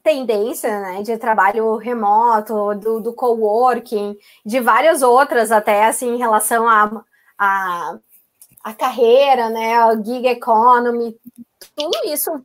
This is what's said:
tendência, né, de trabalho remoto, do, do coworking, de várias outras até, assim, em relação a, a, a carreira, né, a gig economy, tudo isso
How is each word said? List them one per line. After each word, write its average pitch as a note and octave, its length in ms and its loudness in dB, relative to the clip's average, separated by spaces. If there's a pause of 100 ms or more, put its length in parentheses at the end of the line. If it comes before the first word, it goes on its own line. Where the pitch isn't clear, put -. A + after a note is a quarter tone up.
tendência, A#3 800 -2
né, F#3+ 220 -8
de A3+ 140 -4
trabalho A3 600 0
remoto, A3 1000 0
do, A3 260 -4
do A3+ 140 -6
coworking, A3+ 1000 -2 (280)
de A#3 160 -2
várias B3+ 420 2
outras A#3+ 480 2
até, G#3+ 360 2
assim, A#3 280 -2
em B3 40 -4
relação A3+ 500 0
a, G#3+ 340 2 (360)
a, F#3 580 -4 (680)
a G#3+ 120 -12
carreira, B3 760 2
né, A3+ 280 -2
a A3+ 200 4
gig A#3+ 320 -4
economy, A#3+ 880 2 (580)
tudo D#4 300 -4
isso D4+ 260 -6 (140)